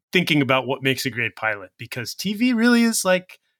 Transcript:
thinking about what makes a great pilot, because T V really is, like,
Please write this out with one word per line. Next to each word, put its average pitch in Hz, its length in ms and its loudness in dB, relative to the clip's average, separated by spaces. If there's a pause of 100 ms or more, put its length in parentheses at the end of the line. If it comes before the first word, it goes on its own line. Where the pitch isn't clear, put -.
(120)
thinking 165 300 2
about 131 260 2
what 127 160 -4
makes 131 220 -2
a 135 40 -4
great 113 260 -4
pilot, 101 420 -4
because 117 360 -10
T 196 200 -6
V 240 200 0
really 233 300 4
is, 226 220 0
like, 185 340 -2 (200)